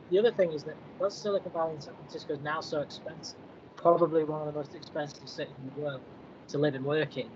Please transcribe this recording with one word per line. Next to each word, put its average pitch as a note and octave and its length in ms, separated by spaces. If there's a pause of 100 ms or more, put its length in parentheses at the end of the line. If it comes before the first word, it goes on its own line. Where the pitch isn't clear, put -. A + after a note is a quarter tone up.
the F3+ 100
other A3+ 120
thing F3 220
is D3 100
that D3+ 120 (220)
because G3 160
Silicon G3 380
Valley D#3+ 240
in C#3+ 60
San - 140
Francisco - 380
is C#3 60
now D3+ 220
so - 180
expensive, - 580 (380)
probably E3 480
one D3+ 240
of D3 60
the D3+ 40
most D3 180
expensive D3 520
cities C#3+ 340
in C3 140
the C#3+ 60
world C#3 200 (460)
to C#3+ 100
live C#3+ 180
and C3 100
work D3 320
in B2+ 180